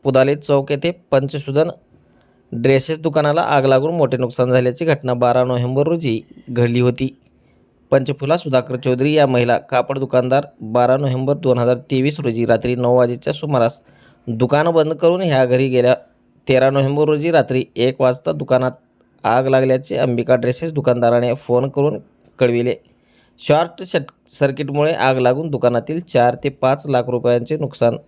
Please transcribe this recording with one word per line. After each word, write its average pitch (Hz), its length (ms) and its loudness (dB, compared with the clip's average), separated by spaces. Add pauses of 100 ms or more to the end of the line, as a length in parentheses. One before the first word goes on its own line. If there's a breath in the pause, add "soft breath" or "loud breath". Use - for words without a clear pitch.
पुदाले 139 300 2
चौक 143 360 -2
येथे 147 200 -2 (200)
पंचशोधन 143 580 -2 (840 soft breath)
ड्रेसेस 131 460 0
दुकानाला 151 420 0
आग 139 240 0
लागून 147 300 2
मोठे 131 220 0
नुकसान 123 340 -2
झाल्याची 127 340 0
घटना 143 300 0
बारा 123 300 2
नोव्हेंबर 127 380 -2
रोजी 151 380 -2 (300)
घडली 120 300 0
होती. 123 360 -2 (760 soft breath)
पंचफुला 139 460 0
सुधाकर 127 400 -2
चौधरी 127 360 0
या 151 140 4
महिला 123 320 2
कापड 135 400 -2
दुकानदार 131 460 0 (160)
बारा 123 360 2
नोव्हेंबर 135 380 -2
दोन 127 240 0
हजार 120 180 2
तेवीस 139 440 -2
रोजी 117 260 -2
रात्री 117 280 0
नऊ 123 220 0
वाजेच्या 123 360 -2
सुमारास 135 500 -2 (440 soft breath)
दुकान 123 420 0
बंद 160 240 2
करून 170 280 2
ह्या 143 240 2
घरी 127 240 2
गेल्या. 127 260 4 (540)
तेरा 135 220 4
नोव्हेंबर 139 340 0
रोजी 151 260 0
रात्री 131 340 2 (120)
एक 127 240 0
वाजता 127 320 0
दुकानात 131 400 -2 (520)
आग 123 220 2
लागल्याचे 131 500 0
अंबिका 123 400 0
ड्रेसेस 123 360 -4
दुकानदाराने 120 600 0
फोन 127 340 -2
करून 139 300 -2 (400)
कळविले. 120 360 0 (720 soft breath)
शॉर्ट 165 380 0
शट-, - 520 -8
सर्किटमुळे 143 540 -2
आग 131 260 0
लागून 131 320 0
दुकानातील 123 500 -2
चार 123 340 0
ते 131 140 -6
पाच 135 380 -2
लाख 127 220 0
रुपयांचे 120 480 -2
नुकसान 127 400 -2 (120)